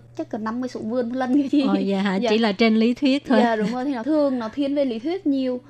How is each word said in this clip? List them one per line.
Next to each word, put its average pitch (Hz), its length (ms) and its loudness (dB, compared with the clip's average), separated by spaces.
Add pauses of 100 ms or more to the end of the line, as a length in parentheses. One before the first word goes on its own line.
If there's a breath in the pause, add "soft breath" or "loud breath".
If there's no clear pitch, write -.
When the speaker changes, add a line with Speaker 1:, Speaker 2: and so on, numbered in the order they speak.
(180)
Speaker 1:
chắc 320 120 -8
cần 214 140 -6
năm 226 160 -4
mươi 254 100 -4
xuống 214 200 -8
vườn 240 200 -2
một 247 60 -6
lần 254 180 -2
cái 285 180 2
gì. 285 100 2
Speaker 2:
Ờ, 196 180 2
dạ 196 220 0
hả? 196 140 0
Speaker 1:
Dạ. 240 140 0
Speaker 2:
Chỉ 220 80 2
là 226 140 2
trên 220 240 2
lý 226 180 2
thuyết 277 340 0
thôi. 220 140 4
Speaker 1:
Dạ, 233 140 4
đúng 214 160 0
rồi, 254 140 -4
thì 285 80 -2
nó 226 100 -6
thường 285 360 0
nó 220 100 -6
thiên 285 260 -2
về 285 100 2
lý 226 140 -4
thuyết 330 280 -4
nhiều. 262 420 0